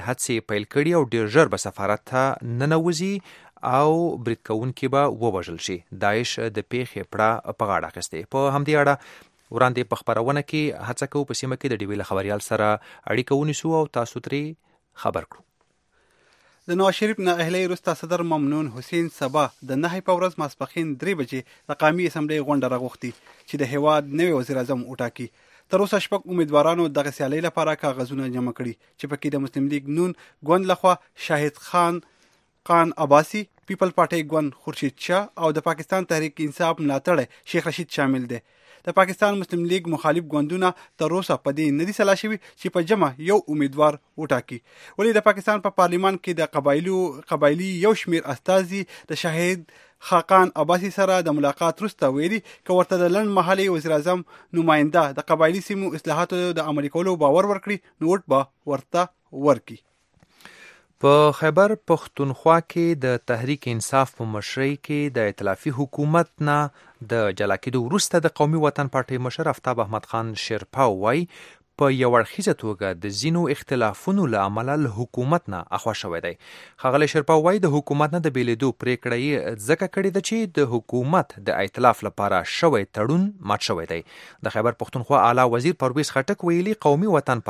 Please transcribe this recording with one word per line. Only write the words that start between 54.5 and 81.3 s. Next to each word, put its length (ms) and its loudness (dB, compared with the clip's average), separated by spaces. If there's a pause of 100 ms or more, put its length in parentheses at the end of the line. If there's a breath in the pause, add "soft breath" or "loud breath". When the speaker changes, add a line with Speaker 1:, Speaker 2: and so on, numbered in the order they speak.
Speaker 2:
نماینده 460 4 (120)
د 160 -6
قبایلي 380 2
سیمو 200 -4 (100)
اصلاحاتو 440 -2 (160)
د 120 -4
عملي 240 -4
کولو 280 0
باور 260 4
ورکړي، 260 -4 (240 soft breath)
نو 120 2
ووټ 220 0
به 380 -2
ورته 320 -2 (420)
ورکړي. 340 0 (1200 loud breath)
Speaker 1:
په 340 8
خیبر 360 4 (160)
پښتونخوا 720 2
کې 460 -2
د 120 2 (140)
تحریک 400 -4
انصاف 480 0
په 160 -6
مشرۍ 500 -4
کې 320 -4
د 140 2
ائتلافي 480 -4
حکومت 520 0 (200)
نه 100 2 (500 soft breath)
د 300 0
جلا 220 0
کېدو 260 -2
وروسته 340 0
د 160 0
قومي 240 2
وطن 320 -2
پارټۍ 320 -4
مشر 300 -4
آفتاب 280 -2
احمد 280 -6
خان 200 -4 (140)
شیرپا 460 0
وایي، 360 0 (500 loud breath)
په 140 4
یو 240 2
اړخیزه 420 0
توګه 440 -6
د 180 -6
ځینو 180 0 (140)
اختلافونو 800 -2
له 160 0
امله 340 -4
له 140 0
حکومت 560 -2
نه 60 -6 (180)
اخوا 240 -4
شوی 240 -6
دی. 60 -6 (520 loud breath)
ښاغلی 300 4
شیرپا 260 4
وایي، 260 4
د 100 2
حکومت 400 0
نه 120 0
د 100 0
بیلېدو 320 2 (140)
پرېکړه 420 -2
یې 100 0 (320)
ځکه 180 2 (100)
کړې 200 0
ده 120 0
چې 100 -2 (220)
د 160 2
حکومت 600 0 (140)